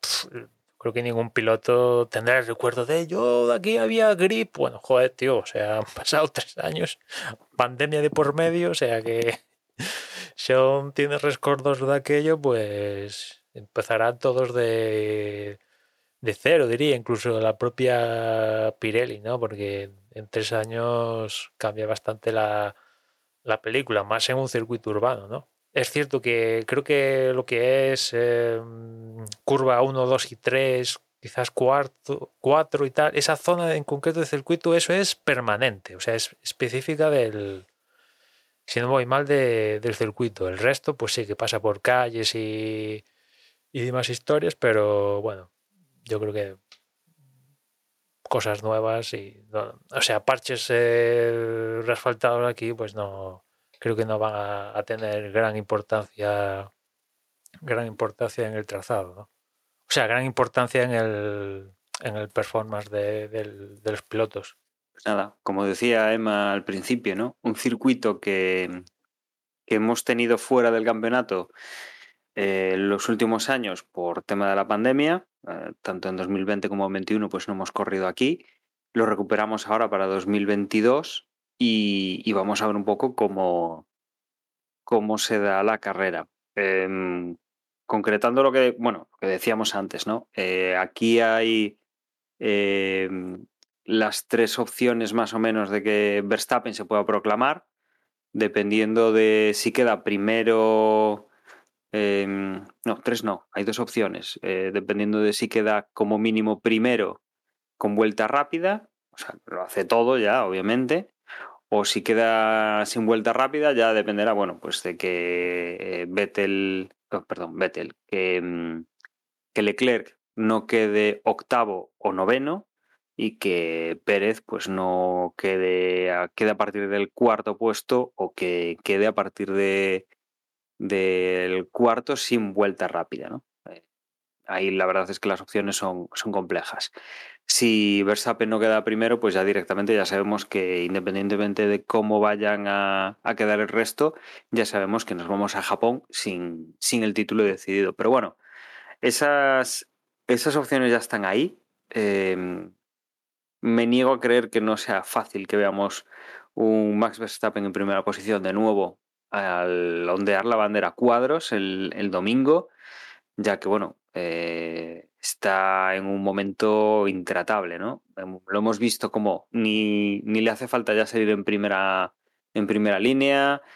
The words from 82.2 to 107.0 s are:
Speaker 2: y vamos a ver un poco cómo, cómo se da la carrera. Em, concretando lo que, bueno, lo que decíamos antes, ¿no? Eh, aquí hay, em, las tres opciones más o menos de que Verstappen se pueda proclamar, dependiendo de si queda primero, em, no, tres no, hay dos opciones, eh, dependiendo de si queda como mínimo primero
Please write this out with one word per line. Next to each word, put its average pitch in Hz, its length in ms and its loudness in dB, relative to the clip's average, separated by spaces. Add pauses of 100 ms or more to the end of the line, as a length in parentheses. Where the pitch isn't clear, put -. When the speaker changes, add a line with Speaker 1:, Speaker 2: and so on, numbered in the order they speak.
Speaker 2:
y 110 80 0
vamos 101 300 0
a 107 40 0
ver 104 100 0
un 101 80 -2
poco 110 300 0
cómo, 87 720 0 (960)
cómo 107 360 2
se 110 200 0
da 98 240 2
la 107 160 2
carrera. 92 500 -4 (260)
Em, 92 800 -2 (500)
concretando 110 560 2
lo 135 80 6
que, 127 280 4
bueno, 117 340 -2
lo - 60 -20
que - 80 -4
decíamos 110 480 -2
antes, 98 320 -6
¿no? 110 280 -4
Eh, 92 420 0
aquí 113 440 2
hay, 113 580 2 (600)
em, 95 1080 0 (380)
las 110 420 0
tres 113 320 2
opciones 117 540 0
más 113 220 0
o 113 40 0
menos 110 300 0
de 101 140 -2
que 104 420 2
Verstappen 113 480 0
se 98 140 -10
pueda 104 180 2
proclamar, 110 640 0 (640)
dependiendo 110 800 2
de 107 420 6
si - 160 -2
queda 117 320 2
primero, 110 1300 2 (640)
em, 98 720 -2 (220)
no, 110 160 -4
tres 117 200 -2
no, 101 300 -4
hay 101 120 -4
dos 110 140 -4
opciones, 98 640 -4
eh, 95 300 -2
dependiendo 104 480 0
de 104 140 2
si 107 140 -2
queda 107 440 0
como 107 260 0
mínimo 110 420 0
primero 110 600 0 (560)